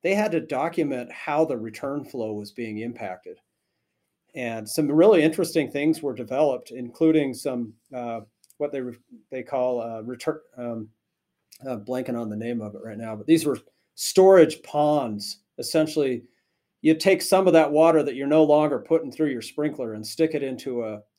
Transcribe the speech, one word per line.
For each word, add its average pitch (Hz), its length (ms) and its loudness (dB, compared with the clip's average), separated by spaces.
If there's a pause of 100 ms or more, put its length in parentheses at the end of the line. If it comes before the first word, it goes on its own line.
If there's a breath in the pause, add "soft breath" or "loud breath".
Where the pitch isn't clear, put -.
they 190 120 0
had 208 180 0
to 160 80 0
document 135 720 -4
how 156 320 -2
the 143 120 -4
return 131 480 -8
flow 113 280 -8
was 104 180 -10
being 110 280 -10
impacted. 107 600 -12 (960)
And 113 340 -8
some 147 220 -2
really 165 320 6
interesting 160 480 0
things 151 320 -2
were 135 120 -6
developed, 127 580 -2
including 139 600 0
some, 120 420 -8 (200)
uh, 117 280 -8 (360)
what 143 140 -4
they 139 80 -6
re-, 123 180 -10 (320)
they 131 140 -10
call, 127 360 -2
uh, 113 220 -10
return, 127 380 -8 (180)
um, 113 300 -8 (760)
uh, 131 120 -6
blanking 120 440 -6
on 110 80 -6
the 107 80 -8
name 117 240 -6
of 107 140 -12
it - 100 -16
right 110 140 -12
now, 113 160 -10
but 107 140 -12
these 156 180 4
were 135 120 -2 (360)
storage 190 680 6
ponds. 147 760 -2 (200)
Essentially, 143 680 0 (560 soft breath)
you 156 140 4
take 185 280 2
some 190 240 2
of 175 60 6
that 156 180 6
water 160 320 6
that 135 120 -4
you're 135 120 -6
no 156 180 6
longer 151 340 4
putting 160 340 -2
through 151 180 0
your 120 120 -6
sprinkler 143 520 -6
and 110 120 -12
stick 160 280 -2
it 139 80 -2
into 127 420 -6
a 107 180 -10 (160)